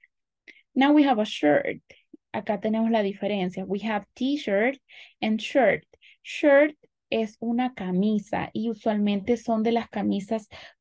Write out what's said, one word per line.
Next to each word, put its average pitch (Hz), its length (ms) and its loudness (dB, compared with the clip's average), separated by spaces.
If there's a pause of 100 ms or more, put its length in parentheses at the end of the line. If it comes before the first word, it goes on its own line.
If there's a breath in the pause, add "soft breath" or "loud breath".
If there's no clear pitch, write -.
(720 loud breath)
Now 269 180 4
we 294 160 6
have 226 140 2
a 214 40 0
shirt. - 560 0 (520)
Acá 208 260 -4
tenemos 220 320 0
la 226 120 2
diferencia. 196 600 -4
We 190 220 -4
have 208 260 -4
t-shirt 254 640 -2 (440 loud breath)
and 220 180 -2
shirt. 202 460 2 (380 soft breath)
Shirt 294 520 4 (340)
es 220 300 -4
una 240 340 -2
camisa 190 800 -2
y 214 180 -4
usualmente 208 680 -2
son 226 260 -2
de 226 80 2
las 226 180 -2
camisas 202 600 -4 (320 loud breath)